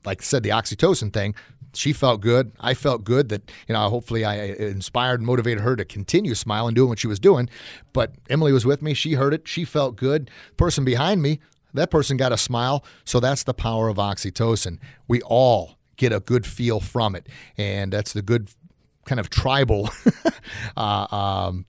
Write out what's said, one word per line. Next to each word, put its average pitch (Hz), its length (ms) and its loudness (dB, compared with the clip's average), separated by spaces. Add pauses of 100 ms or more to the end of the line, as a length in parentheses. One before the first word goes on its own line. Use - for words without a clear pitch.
like 95 180 -6
I - 40 -12
said, 123 180 0
the 104 60 -2
oxytocin 110 640 0
thing, 104 220 -2 (380)
she 147 200 -2
felt 120 260 2
good. 117 400 2
I 123 140 0
felt 120 320 -2
good 123 240 2
that, 104 200 -6 (200)
you 117 40 -2
know, 107 140 0
hopefully 113 380 -4
I 104 100 -2 (120)
inspired 107 760 -4
and 113 60 -4
motivated 117 360 0
her 123 140 0
to 101 80 -6
continue 147 500 -2
smiling, 113 380 -2
doing 127 160 6
what 110 100 -4
she 120 80 -4
was 101 140 -4
doing. 139 280 6 (440)
But 117 220 -2 (140)
Emily 147 220 4
was 120 140 4
with 139 160 2
me. 151 120 -4
She 156 200 -2
heard 139 200 2
it. 160 140 -6
She 175 160 -6
felt 135 320 -2
good. 135 340 -2 (280)
Person 160 260 2
behind 147 380 2
me, 147 180 0 (340)
that 151 180 0
person 139 260 2
got 127 160 2
a 107 40 0
smile. 123 460 -2 (220)
So 123 160 2
that's 131 220 0
the 127 100 -4
power 113 340 0
of 104 80 -2
oxytocin. 101 840 -2 (280)
We 120 140 2
all 117 560 2 (200)
get 120 160 2
a 101 80 0
good 123 240 0
feel 117 340 -2
from 110 340 -2
it. - 140 -12 (300)
And 98 340 -4
that's 104 220 -4
the 104 80 -4
good 110 280 -2 (560)
kind 131 140 -2
of 196 100 -6
tribal 113 600 0 (440)
<laughs> - 440 -12
uh, 104 360 -2
um, 95 560 -2